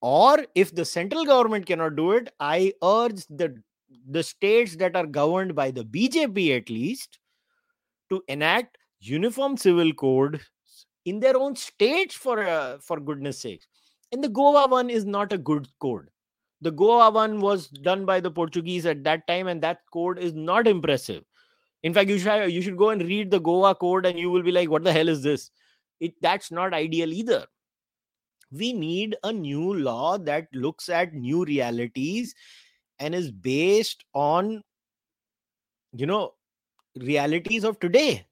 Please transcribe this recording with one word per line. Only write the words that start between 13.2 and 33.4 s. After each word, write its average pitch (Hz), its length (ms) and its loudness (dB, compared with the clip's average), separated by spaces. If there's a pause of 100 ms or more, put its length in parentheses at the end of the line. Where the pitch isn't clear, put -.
sake. 98 220 -12 (500)
And 254 100 -4
the 294 60 -2
Goa 277 400 6
one 254 220 2
is 220 160 -2
not 202 260 -2
a 196 60 -2
good 147 280 -2 (140)
code. 110 280 -6 (540)
The 160 80 -2
Goa 220 400 6
one 214 300 0
was 196 280 0
done 180 380 -2
by 185 140 2
the 180 100 -4
Portuguese 170 560 -4
at 147 180 -2
that 160 220 0
time, 180 200 -2
and 170 140 -6
that 165 200 -4 (120)
code 180 260 -4
is 175 140 -4
not 170 340 0
impressive. 147 560 0 (600)
In 165 100 -2
fact, 196 160 4
you 202 100 2
should, 208 320 0
you 175 120 -2
should 185 160 -6
go 208 120 6
and 208 120 -2
read 196 280 -2
the 190 100 2
Goa 180 340 4
code 185 320 0
and 175 120 0
you 175 120 -2
will 180 120 2
be 175 100 0
like, 175 180 2
"What 156 120 0
the 170 100 2
hell 160 180 2
is 151 120 -2
this?" 143 280 -2 (500)
It, 165 220 -6
that's 175 280 0
not 180 220 -4
ideal 165 400 -2
either. 208 320 -2 (1080)
We 208 220 -6
need 196 500 -4
a 208 100 -4
new 165 420 -4
law 139 420 -2
that 156 380 -4
looks 135 340 -6
at 175 240 -2
new 147 320 -2
realities 135 920 -4 (640)
and 156 140 -6
is 175 160 -4
based 147 720 0 (100)